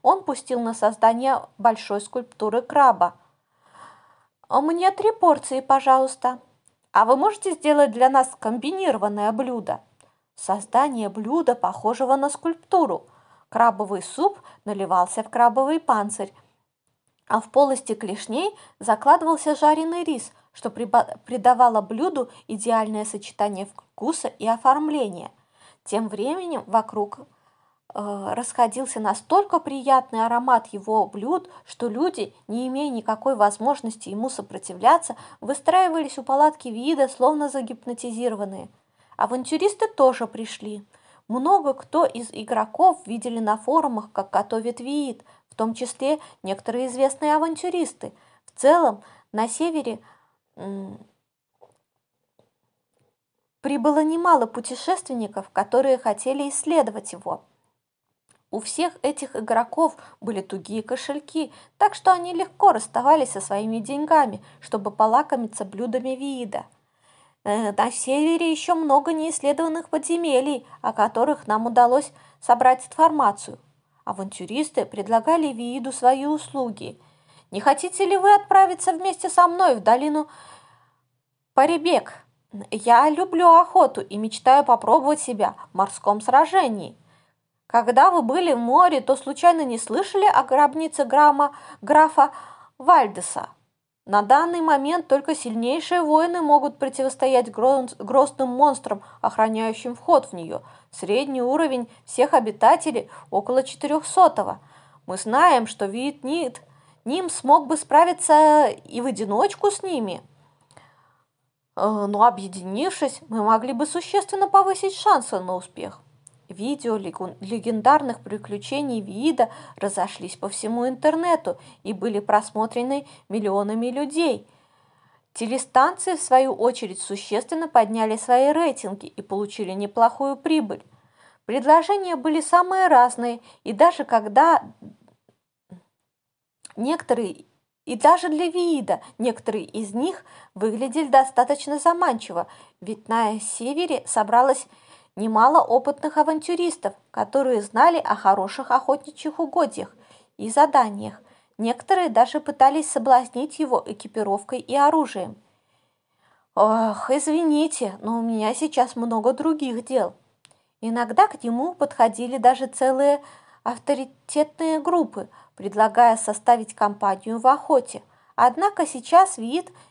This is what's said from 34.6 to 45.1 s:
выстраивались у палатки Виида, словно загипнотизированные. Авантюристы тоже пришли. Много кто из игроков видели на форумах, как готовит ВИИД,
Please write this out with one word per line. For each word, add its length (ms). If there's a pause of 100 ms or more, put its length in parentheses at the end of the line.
выстраивались 760
у 40
палатки 460
Виида, 400
словно 400
загипнотизированные. 1200 (460)
Авантюристы 720
тоже 400
пришли. 560 (460)
Много 460
кто 320
из 260
игроков 720
видели 320
на 180
форумах, 540
как 200
готовит 500
ВИИД, 440 (260)